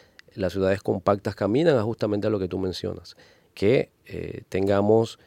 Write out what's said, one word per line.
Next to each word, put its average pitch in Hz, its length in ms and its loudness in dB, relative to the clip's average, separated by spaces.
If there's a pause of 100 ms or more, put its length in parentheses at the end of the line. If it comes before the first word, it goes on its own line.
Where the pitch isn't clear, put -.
(340)
las 92 180 -4
ciudades 95 300 0
compactas 101 520 0
caminan 135 420 2
a 110 60 0
justamente 104 440 -4
a 107 40 0
lo 107 80 0
que 92 100 -4
tú 92 100 -6
mencionas, 92 580 -8 (360)
que, 131 380 2 (160)
eh, 87 420 -12
tengamos... 101 800 2